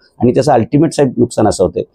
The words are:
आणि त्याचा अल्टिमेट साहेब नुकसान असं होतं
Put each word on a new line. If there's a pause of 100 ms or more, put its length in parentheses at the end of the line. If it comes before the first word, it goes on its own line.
(200)
आणि
त्याचा
अल्टिमेट
साहेब
नुकसान
असं
होतं (140)